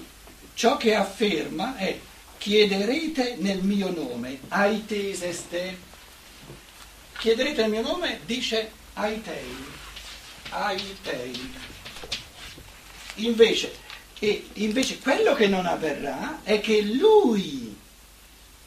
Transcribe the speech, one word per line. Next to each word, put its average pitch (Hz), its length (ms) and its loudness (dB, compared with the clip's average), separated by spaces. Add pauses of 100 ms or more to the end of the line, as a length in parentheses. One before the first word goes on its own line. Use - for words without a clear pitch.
(540)
ciò 254 220 4
che 220 180 4
afferma 196 800 0
è: 185 220 -4 (400)
"Chiederete 214 1000 2
nel 190 240 0
mio 196 280 2
nome, 131 580 -6
aiteseste." 185 1400 -2 (1300)
Chiederete 233 440 2
nel 220 80 2
mio 220 120 0
nome, 302 440 -2
dice 220 440 -2 (240)
aitei, 147 720 -6 (840)
aitei. 147 1040 -4 (1600)
Invece, 226 580 4 (460)
e 208 340 0
invece 214 460 0
quello 330 340 4
che 202 140 6
non 185 180 0
avverrà 160 800 -4
è 208 160 2
che 214 220 4
lui 208 920 4 (920)